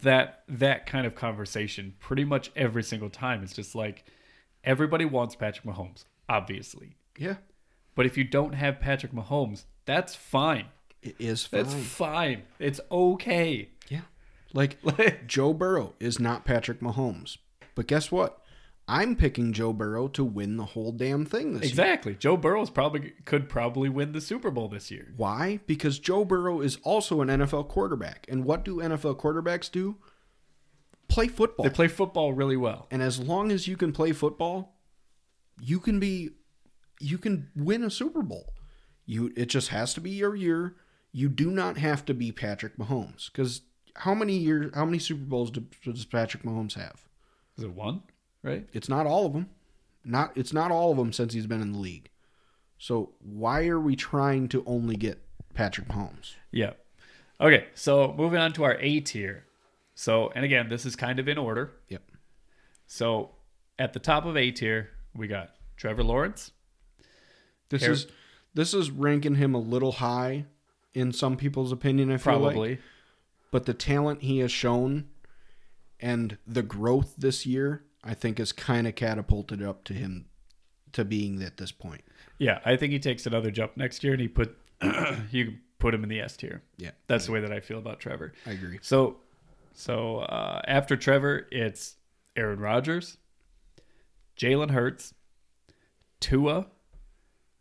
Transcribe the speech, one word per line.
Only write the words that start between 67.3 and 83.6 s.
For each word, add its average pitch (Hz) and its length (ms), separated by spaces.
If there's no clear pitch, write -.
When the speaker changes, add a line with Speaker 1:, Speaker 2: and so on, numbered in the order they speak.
Speaker 2:
This 139 160
Speaker 1:
Har- 120 80
Speaker 2:
is, 139 160
this 165 200
is 175 180
ranking 143 440
him 139 180
a 123 60
little 123 340
high 127 520
in 127 180
some 131 240
people's 135 380
opinion, 135 380
I 131 60
feel 131 220
like. 139 140
Speaker 1:
Probably. 113 260
Speaker 2:
But 127 140
the 123 80
talent 143 480
he 135 180
has 123 120
shown 127 580
and 117 380
the 117 160
growth 113 540
this 135 280
year, 139 380
I 113 100
think, 110 240
has 110 160
kinda 117 380
catapulted 107 720
up 98 240
to 98 80
him 95 360
to 117 100
being 101 400
at - 140
this 92 140
point. - 320
Speaker 1:
Yeah, 113 260
I 123 140
think 143 160
he 139 60
takes 135 260
another 113 260
jump 110 240